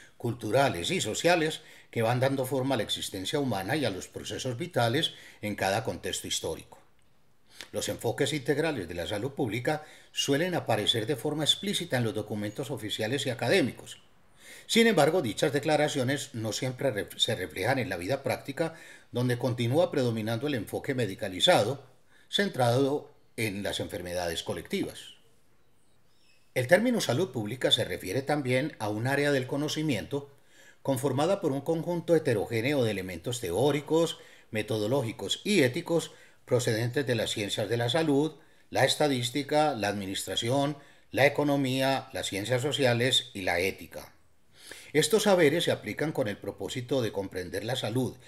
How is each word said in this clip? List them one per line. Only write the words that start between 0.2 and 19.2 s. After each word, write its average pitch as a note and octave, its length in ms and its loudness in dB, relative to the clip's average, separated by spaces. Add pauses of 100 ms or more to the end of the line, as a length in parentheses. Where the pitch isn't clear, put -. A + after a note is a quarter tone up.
y F#3 80 0
sociales D#3 640 0 (300)
que A#2 100 -2
van A#2+ 180 2
dando C3 260 0
forma C3+ 300 0
a - 20 0
la G#2+ 60 0
existencia - 560 -4
humana A2 360 -2
y D3+ 100 0
a G#2+ 60 0
los F#2 160 -8
procesos - 500 -6
vitales B2+ 560 0 (280)
en G#2 140 -4
cada G2+ 280 2
contexto F2+ 440 -6
histórico. - 520 -6 (920)
Los - 160 0
enfoques B2 460 2
integrales D3 540 0
de F2 80 -6
la E2+ 120 -2
salud G#2+ 240 -4
pública B2 540 -2 (260)
suelen E3 440 2
aparecer A2+ 500 0
de D3 100 0
forma D3+ 280 -2
explícita E3+ 540 0
en A#2+ 60 2
los G#2+ 100 0
documentos G#2+ 580 -4
oficiales G#2+ 540 -2
y C3 40 -2
académicos. B2+ 720 0 (640)
Sin A3+ 220 6
embargo, E3 340 4
dichas C3+ 320 0
declaraciones C#3+ 800 0
no A2 180 -4
siempre B2+ 400 -2
ref-, G2 260 -6
se - 180 0
reflejan F#2 440 -2
en F2+ 80 -2
la F#2+ 80 -6
vida F#2+ 260 -4
práctica, D#3+ 540 -4 (380)
donde B2 240 0